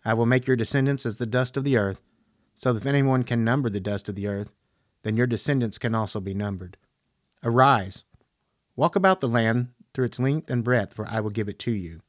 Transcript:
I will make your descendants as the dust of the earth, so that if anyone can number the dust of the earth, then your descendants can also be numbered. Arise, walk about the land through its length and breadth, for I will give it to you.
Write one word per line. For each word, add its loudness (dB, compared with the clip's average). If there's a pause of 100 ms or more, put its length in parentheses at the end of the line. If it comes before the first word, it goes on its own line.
I 0
will 2
make 2
your 4
descendants 0
as -6
the -4
dust -2
of -2
the 2
earth, 0 (520)
so 0
that 0
if -6
anyone 2
can 0
number 0
the -4
dust -4
of -8
the -6
earth, -6 (500)
then -2
your 2
descendants -2
can -2
also -2
be -6
numbered. -6 (680)
Arise, 4 (720)
walk 0
about 4
the 0
land 2 (260)
through 0
its -6
length 0
and 0
breadth, 0
for -8
I -2
will -4
give -4
it -10
to -4
you. -6